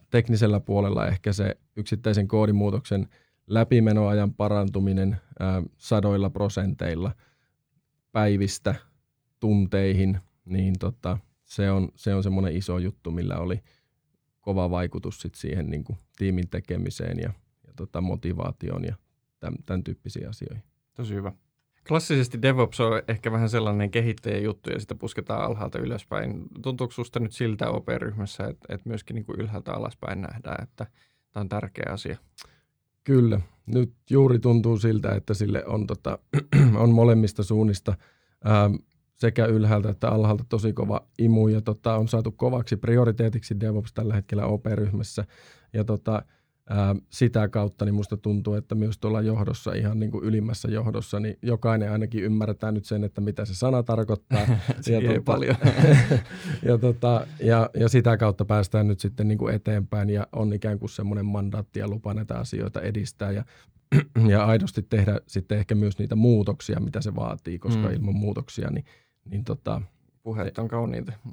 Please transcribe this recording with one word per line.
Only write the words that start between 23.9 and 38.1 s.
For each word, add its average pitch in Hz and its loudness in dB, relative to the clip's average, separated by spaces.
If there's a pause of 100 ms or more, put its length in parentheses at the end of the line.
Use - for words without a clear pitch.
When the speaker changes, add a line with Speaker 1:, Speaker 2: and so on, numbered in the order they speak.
Speaker 2:
kehittäjäjuttu 107 -4
ja - -6
sitä - -10
pusketaan - -8
alhaalta 113 -6
ylöspäin. 117 -6 (200)
Tuntuuko 127 -6
susta 123 -6
nyt 110 -4
siltä 113 -4
O 110 -4
P-ryhmässä, 107 -6
että, - -10
että - -12
myöskin 113 -10
niinku 107 -8
ylhäältä 107 -8
alaspäin 107 -8
nähdään, - -10
että - -12 (460)
tää 107 -8
on 98 -6
tärkeä - -8
asia? - -8 (880)
Speaker 1:
Kyllä. 120 4 (260)
Nyt 120 0 (180)
juuri 135 6
tuntuu 117 4
siltä, 107 0
että 101 -2
sille 104 -2
on, 107 -4
tota, 101 -6 (320)
<clears throat> 120 6
on 117 6
molemmista 113 6
suunnista, 107 0 (500)